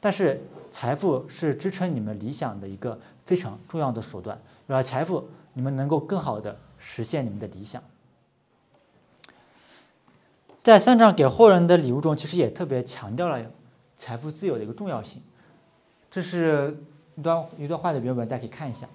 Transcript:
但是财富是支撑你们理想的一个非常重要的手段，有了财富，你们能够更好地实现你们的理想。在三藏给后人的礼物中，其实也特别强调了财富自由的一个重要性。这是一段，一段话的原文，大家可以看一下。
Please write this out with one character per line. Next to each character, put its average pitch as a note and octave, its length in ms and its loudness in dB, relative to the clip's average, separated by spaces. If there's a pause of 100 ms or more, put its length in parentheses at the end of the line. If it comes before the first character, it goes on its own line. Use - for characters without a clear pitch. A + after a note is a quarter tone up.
但 G3+ 100 0
是 F#3+ 300 0 (280)
财 B2+ 240 -4
富 D3 320 -2
是 D3 280 -4
支 F#3 160 -6
撑 F#3 240 -4
你 B2+ 40 -4
们 G#2+ 220 -8
理 G#2+ 100 -8
想 B2 300 -8
的 G2 80 -14
一 G2 80 -12
个 A2+ 240 -8 (240)
非 F#3 100 0
常 F3+ 320 -6
重 E3 140 -8
要 C#3 100 0
的 A2+ 120 -6
手 G2+ 180 -14
段， G#2 180 -12 (280)
有 C3+ 80 -4
了 C3 80 2
财 C3 200 -4
富， E3+ 240 -4 (280)
你 B2+ 80 -6
们 C#3 140 -4
能 C3+ 120 -4
够 D3+ 100 2
更 D#3+ 220 -4
好 C3 180 -6
地 G#2 200 -12 (180)
实 - 260 -12
现 C3+ 220 -4
你 A2+ 60 -6
们 G2+ 80 -12
的 G#2+ 100 -10
理 G2 160 -16
想。 - 180 -16 (2750)
在 A3 160 10
三 B3 200 8
藏 G#3+ 160 8
给 C#3+ 120 4
后 A3 220 8
人 F3 180 8
的 F3 120 8
礼 C#3 120 2
物 C#3 120 0
中， D3+ 120 2
其 D3+ 140 -8
实 E3 80 -4
也 C3+ 140 2
特 F3+ 160 -8
别 B2+ 180 -4
强 A2+ 320 -12
调 F3 140 -2
了 A#2 200 -6 (460)
财 - 180 -12
富 C#3 160 -10
自 D#3+ 160 -10
由 C#3 120 -2
的 G#2+ 60 -6
一 - 20 -10
个 A#2 80 -10
重 G3+ 160 -10
要 A#2+ 120 -6
性。 - 200 -18 (880)
这 F#3 100 -6
是 D#3 560 0 (380)
一 D#3 80 -14
段， E3 240 -2 (100)
一 D3 100 -10
段 D#3+ 120 -6
话 F3 140 -2
的 C#3+ 80 -2
原 B2 140 -4
文， A#2 140 -6
大 B2+ 80 -6
家 - 40 -8
可 A#2 60 -14
以 - 20 -12
看 C#3 220 -12
一 B2 40 -10
下。 - 200 -18